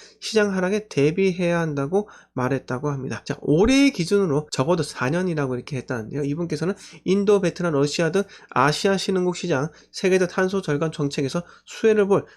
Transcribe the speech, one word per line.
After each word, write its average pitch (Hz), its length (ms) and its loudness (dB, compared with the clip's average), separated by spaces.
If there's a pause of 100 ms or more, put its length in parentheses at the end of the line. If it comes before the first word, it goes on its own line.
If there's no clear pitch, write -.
(200)
시장 208 340 0
하락에 190 340 -2
대비해야 175 720 2
한다고 160 500 -2 (240)
말했다고 127 580 -2
합니다. 131 360 -6
자, - 160 -6
올해 254 480 4
기준으로 175 600 0
적어도 156 320 0
사 - 280 -4
년이라고 151 460 -2
이렇게 123 220 -10
했다는데요. 123 440 -6
이분께서는 160 520 -4 (300)
인도, 202 360 4
베트남, 175 340 -2
러시아 147 380 2
등 196 100 2 (280)
아시아 151 460 2
신흥국 180 400 -2
시장, 165 320 -2 (220)
세계적 185 400 0
탄소 190 320 0
절감 156 300 -2
정책에서 147 500 -2 (240)
수혜를 214 400 2
볼 202 180 2 (120)